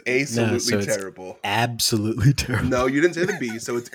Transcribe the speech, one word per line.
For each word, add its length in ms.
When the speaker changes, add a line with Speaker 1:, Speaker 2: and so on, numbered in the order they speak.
Speaker 1:
it's 300
Speaker 2:
No, 80
Speaker 1:
absolutely 160
Speaker 2:
so 180
it's 180
Speaker 1:
terrible. 460
Speaker 2:
absolutely 920
terrible. 360
Speaker 1:
No, 180
you 140
didn't 140
say 100
the 160
B, 180
so 180
it's 180